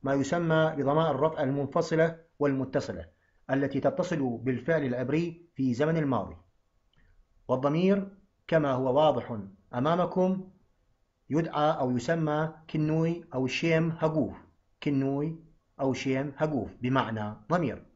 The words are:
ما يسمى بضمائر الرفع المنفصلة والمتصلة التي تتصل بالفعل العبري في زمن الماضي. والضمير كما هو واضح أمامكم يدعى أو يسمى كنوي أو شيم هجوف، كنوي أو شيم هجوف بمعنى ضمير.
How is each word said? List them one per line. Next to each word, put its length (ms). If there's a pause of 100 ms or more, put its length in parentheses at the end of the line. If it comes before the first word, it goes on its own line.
ما 120
يسمى 640
بضمائر 360
الرفع 280
المنفصلة 760 (180)
والمتصلة 680 (440)
التي 300
تتصل 580
بالفعل 460
العبري 680
في 200
زمن 220
الماضي. 400 (1120)
والضمير 680 (300)
كما 260
هو 240
واضح 420 (360)
أمامكم 760 (800)
يدعى 400
أو 200
يسمى 640 (180)
كنوي 540 (100)
أو 120
شيم 440
هجوف، 460 (460)
كنوي 540 (440)
أو 120
شيم 440
هجوف 340 (120)
بمعنى 520 (160)
ضمير. 340 (120)